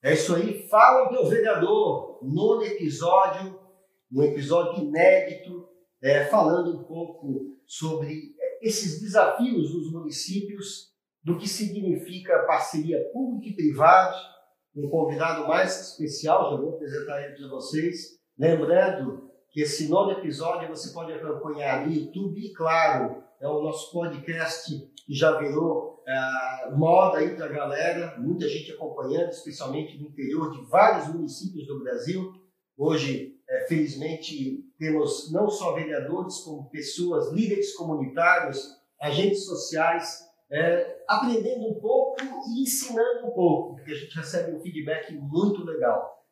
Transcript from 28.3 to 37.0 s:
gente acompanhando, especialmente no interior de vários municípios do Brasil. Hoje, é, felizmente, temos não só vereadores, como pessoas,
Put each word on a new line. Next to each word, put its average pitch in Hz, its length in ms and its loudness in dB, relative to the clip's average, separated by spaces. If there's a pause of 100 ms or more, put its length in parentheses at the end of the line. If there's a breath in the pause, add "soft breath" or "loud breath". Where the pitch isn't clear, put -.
gente 143 260 -4
acompanhando, 156 580 -4
especialmente 147 680 -8
no 147 100 -12
interior 147 420 -6
de 135 160 -14
vários - 420 6
municípios 160 580 -8
do 135 160 -8
Brasil. 151 500 -6 (440)
Hoje, 139 600 -2 (100)
é, 131 180 -2
felizmente, 151 960 -4 (140)
temos 156 540 -2
não 202 160 2
só 180 240 -2
vereadores, 156 680 -6
como 143 280 -14
pessoas, 175 640 -4